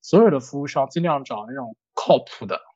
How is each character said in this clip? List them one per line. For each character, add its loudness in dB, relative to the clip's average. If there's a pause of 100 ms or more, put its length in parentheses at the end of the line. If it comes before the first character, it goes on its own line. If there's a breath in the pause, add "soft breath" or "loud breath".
所 4
有 6
的 0
服 -10
务 -8
商 -4
尽 -6
量 -2
找 -10
那 -14
种 -12 (160)
靠 4
谱 -12
的 -8 (160)